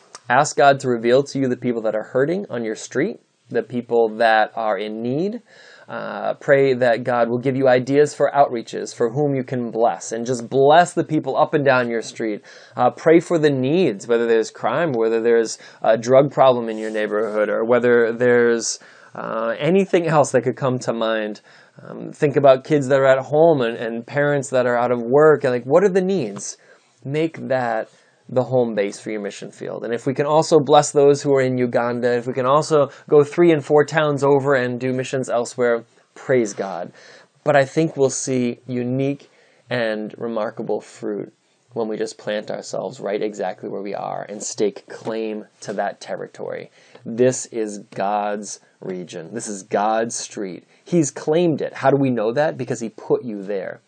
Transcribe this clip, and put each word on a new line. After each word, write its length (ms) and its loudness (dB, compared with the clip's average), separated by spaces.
Ask 280 2
God 240 4
to 80 -6
reveal 360 2
to 140 -10
you 100 -2
the 80 -2
people 260 -4
that 120 -2
are 100 -4
hurting 440 -2
on 160 -6
your 120 -6
street, 440 -6
the 140 -2
people 540 -2
that 400 2
are 220 -2
in 240 -8
need. 400 -4
Uh, 460 -6
pray 380 2
that 300 0
God 260 0
will 120 -2
give 160 -2
you 120 2
ideas 460 2
for 200 0
outreaches, 600 -2
for 160 0
whom 240 -2
you 80 -4
can 280 -6
bless, 420 -2
and 120 -6
just 240 -6
bless 460 4
the 100 0
people 320 -4
up 160 0
and 120 0
down 260 2
your 100 -4
street. 400 -8
Uh, 140 2
pray 300 4
for 160 -2
the 140 4
needs, 560 0
whether 200 2
there's 240 2
crime, 420 -2
whether 280 0
there's 380 2
a 160 4
drug 320 4
problem 400 4
in 80 -8
your 120 -6
neighborhood, 600 -2
or 140 -2
whether 480 4
there's, 680 2
uh, 440 -6
anything 480 2
else 240 2
that 120 2
could 140 -2
come 220 -2
to 160 -4
mind. 480 -4
Um, 300 -16
think 240 0
about 280 4
kids 240 0
that 120 4
are 60 4
at 120 4
home 420 2
and, 160 -2
and 300 -6
parents 440 -2
that 160 0
are 120 0
out 140 2
of 100 -2
work. 400 6
And, 100 2
like, 120 -2
what 180 4
are 80 4
the 100 2
needs? 560 -4
Make 440 -4
that 420 -2
the 100 2
home 320 0
base 240 -2
for 120 -10
your 100 -6
mission 320 -10
field. 320 -10
And 80 -6
if 140 -6
we 80 -2
can 120 -2
also 320 4
bless 320 4
those 320 4
who 120 2
are 80 4
in 160 0
Uganda, 580 0
if 100 -4
we 60 -6
can 140 -2
also 440 2
go 140 6
three 300 4
and 100 2
four 220 4
towns 400 0
over 300 4
and 260 -2
do 120 -2
missions 360 -4
elsewhere, 560 -2
praise 400 0
God. 380 -8
But 120 2
I 100 4
think 280 -2
we'll 140 2
see 580 -4
unique 640 -4
and 480 -4
remarkable 640 -6
fruit 520 -10
when 140 -4
we 80 -6
just 220 -8
plant 320 -6
ourselves 500 -8
right 220 -4
exactly 460 -6
where 140 -8
we 120 -10
are 340 -8
and 140 -12
stake 460 -4
claim 580 -8
to 140 -12
that 260 -6
territory. 680 -12
This 420 0
is 340 -6
God's 640 -4
region. 540 -12
This 140 -10
is 140 -10
God's 520 -2
street. 500 -10
He's 260 0
claimed 500 0
it. 140 -8
How 160 0
do 60 4
we 140 2
know 220 -2
that? 240 -2
Because 240 -6
he 80 -8
put 360 -4
you 180 -10
there. 460 -8